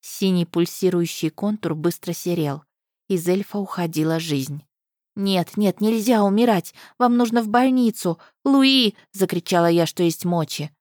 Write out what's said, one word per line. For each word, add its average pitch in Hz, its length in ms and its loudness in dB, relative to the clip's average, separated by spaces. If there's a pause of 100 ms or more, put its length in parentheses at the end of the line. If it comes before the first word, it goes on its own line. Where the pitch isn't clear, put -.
Синий 185 440 -2
пульсирующий 175 840 -2
контур 202 460 -6
быстро 170 380 -4
серел. 160 500 -4 (440)
Из 175 200 -2
эльфа 190 300 -2
уходила 165 640 -2
жизнь. 147 440 -6 (520)
«Нет, 196 420 -2
нет, 202 240 0
нельзя 220 420 2
умирать! 202 500 2 (240)
Вам 240 200 2
нужно 233 240 2
в 214 80 -6
больницу! 240 720 2 (260)
Луи!» — 269 500 4 (160)
закричала 180 540 0
я, 170 200 4
что - 180 -4
есть 165 200 -2
мочи. 160 580 -4